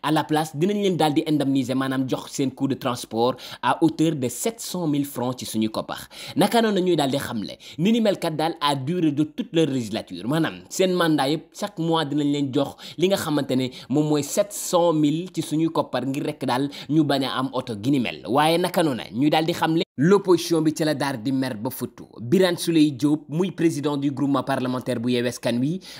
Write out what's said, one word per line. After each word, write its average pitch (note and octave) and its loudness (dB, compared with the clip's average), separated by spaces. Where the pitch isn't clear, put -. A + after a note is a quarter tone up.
à D3 -2
la D#3 2
place D3+ -2
dinañ G3+ 0
leen F#3+ 2
daal D3+ 2
di D#3 2
indemniser, C#3 0
maanaam C3 0
jox - -6
seen C3+ -2
coût C#3 -2
de C3 -2
transport B2 -2
à C3 2
hauteur D#3+ 4
de B2+ -2
sept A3+ -4
cent F3+ -6
mille D3 0
francs B2 -4
ci G#2 -8
suñu A2 0
koppar. - -6
Naka G#3 4
noonu G#3 2
ñuy F3+ 2
daal C#3+ 2
di C3+ 0
xamle, A2+ -6
ni F3+ 2
ni A#3 4
mel G3+ 0
kat E3+ -2
daal D#3 0
à D3 2
durée D#3 0
de C#3+ 0
toute - -6
leur D#3+ 4
législature. G#2+ -4
Maanaam C3 -2
seen F#3 0
mandat D#3 2
yëpp D#3 -4
chaque - -8
mois D#3+ 2
dinañ C#3+ 0
leen C#3 -2
jox C#3 -2
li F3+ 2
nga G3 2
xamante D3 -2
ne B2+ 0
moom D3+ 2
mooy D3 2
sept - -2
cent E3+ 2
mille D#3 2
ci E3 -2
suñu D#3+ 0
koppar. D3+ 0
koppar B2 -4
ngir C3+ -4
rek D3 -8
daal C#3+ 0
ñu D#3 6
bañ C#3 0
a A#2 -4
am C3 -2
oto - -4
gi B2+ 0
ni C#3+ 4
mel. E2 -4
Waaye D3+ 2
naka F3+ 0
noona, B2 -2
ñu C#3 0
daal D#3+ 2
di F3 0
xamle E3 0
L'opposition F3 4
bi D#3 2
ca D#3+ -2
la D3+ 2
daar C#3 -2
di A#2 -2
mer C3 -2
ba A#2 -4
futtu. - -10
Birane F3 4
Souleye D#3 4
Diop, D3 0
muy E3+ -2
président D3 0
du C#3 0
groupement C3+ 0
parlementaire B2+ -2
bu B2 -2
Yewwi B2 2
Askan A#2+ -2
Wi, D#3 -2